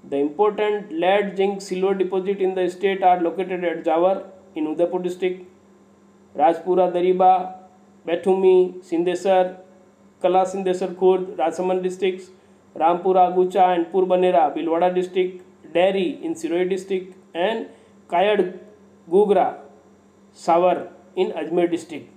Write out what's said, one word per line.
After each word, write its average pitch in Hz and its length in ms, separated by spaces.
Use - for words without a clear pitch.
The 139 140
important 208 720
lead 190 340
zinc 196 240
silver 185 320
deposit 190 540
in 190 80
the 185 140
state 190 420
are 180 100
located 180 420
at 165 220
Jawar 175 380
in 160 160
Udaipur 170 340
district, 180 400
राजपुरा 180 580
दरीबा, 185 360
बैठूमी, 185 840
सिंधेसर, 180 680
कला 180 300
सिंधेसर 185 440
खुर्द, 185 440
राजसमंद 185 480
districts, 185 400
रामपुरा, 180 600
गुचा 185 380
and 170 180
पुरबनेरा, 180 560
भीलवाड़ा 170 500
district, 180 400
डेरी 190 340
in 160 180
सिरोही 175 320
district 185 400
and 226 200
कायड़, 196 320
गुगरा, 190 420
सावर 175 480
in 196 140
अजमेर 170 400
district। 160 460